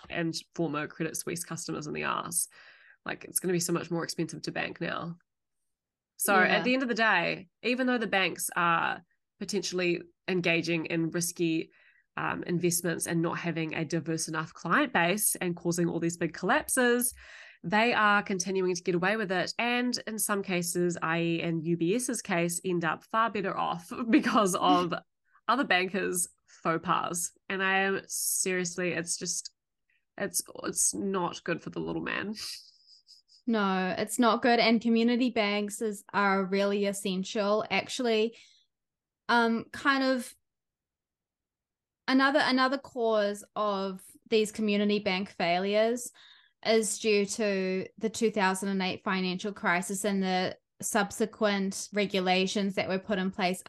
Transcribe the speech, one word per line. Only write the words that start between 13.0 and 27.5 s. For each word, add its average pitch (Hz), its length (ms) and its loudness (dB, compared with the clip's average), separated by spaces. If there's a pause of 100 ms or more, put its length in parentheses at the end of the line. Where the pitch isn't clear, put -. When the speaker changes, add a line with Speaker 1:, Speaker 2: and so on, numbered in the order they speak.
Speaker 1:
and 170 140 0
not 165 160 -2
having 165 360 -4
a 165 100 -4
diverse 160 460 -4
enough 160 240 -6
client 240 400 0
base 180 480 2
and 180 140 -2
causing 170 340 0
all 170 100 -2
these 170 240 -2
big 160 100 -2
collapses, 240 800 0 (500)
they 214 300 2
are 208 300 4
continuing 185 520 0
to 175 80 -10
get 180 120 0
away 185 220 2
with 202 140 -2
it. 180 260 -2
And 247 360 0 (140)
in 220 100 -8
some 202 260 0
cases, 175 580 -2
I 165 200 0
E 170 200 0
in 165 220 -2
U 170 120 0
B 170 200 2
S's 247 260 -4
case, 175 420 -2
end 175 220 0
up 156 260 -2
far 226 180 2
better 202 280 -4
off 170 420 -4
<laughs> 240 100 -4
because 220 460 4
of 180 380 4 (280)
Speaker 2:
<laughs> - 260 -18
Speaker 1:
other 247 180 2
bankers' 180 640 0 (180)
faux 165 380 -2
pas. - 460 -2 (180)
And 196 120 -2